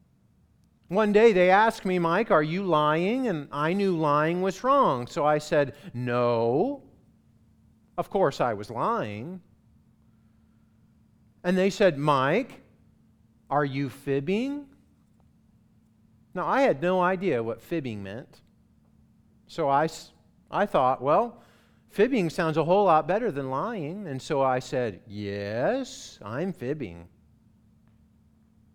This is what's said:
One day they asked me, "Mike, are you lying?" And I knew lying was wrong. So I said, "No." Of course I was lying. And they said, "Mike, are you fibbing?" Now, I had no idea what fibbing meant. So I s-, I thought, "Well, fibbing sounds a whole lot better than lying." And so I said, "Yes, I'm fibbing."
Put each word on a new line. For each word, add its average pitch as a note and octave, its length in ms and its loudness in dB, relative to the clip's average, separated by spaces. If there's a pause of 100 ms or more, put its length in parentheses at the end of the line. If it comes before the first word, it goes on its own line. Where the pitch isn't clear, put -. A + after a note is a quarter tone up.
(880)
One G#3 240 2
day A3 200 8
they F3+ 180 6
asked G#3+ 340 4
me, F#3 160 0
"Mike, E3 320 0
are D#3+ 100 6
you E3+ 220 -4
lying?" F3 640 0
And D3+ 240 -4
I D3+ 200 0
knew G3 240 0
lying D#3 460 0
was F#3 220 -4
wrong. G#3+ 420 2
So D3+ 180 -4
I D3+ 140 2
said, D3 380 -2 (180)
"No." B2 880 0 (1120)
Of E3+ 140 -6
course F#3 300 0
I B2 140 0
was G2+ 160 -10
lying. C#3+ 720 -6 (2000)
And F#3 120 0
they F#3+ 140 2
said, F#3+ 260 4
"Mike, C#3+ 640 2 (880)
are C#3+ 140 0
you C#3 240 -4
fibbing?" G3 800 -4 (1700)
Now, F3 120 -4
I G#3+ 160 2
had E3+ 200 2
no F#3 180 2
idea F3 420 0
what A2+ 200 -8
fibbing B2+ 400 -6
meant. G2+ 400 -14 (1040)
So D#3 220 -4
I C#3 160 2
s-, - 280 -8 (380)
I F#3 160 -2
thought, C3 360 0
"Well, F#3 400 0 (460)
fibbing G#3+ 420 2
sounds D#3+ 280 -2
a E3 60 2
whole F#3 200 4
lot D#3 240 4
better F#3+ 240 -2
than C3+ 180 -6
lying." F#3 560 -8
And C3 160 -10
so C#3+ 180 -2
I C3 200 0
said, A#2+ 480 -4
"Yes, G#2 1120 -6
I'm C#3 300 -6
fibbing." A#2 560 -10 (1700)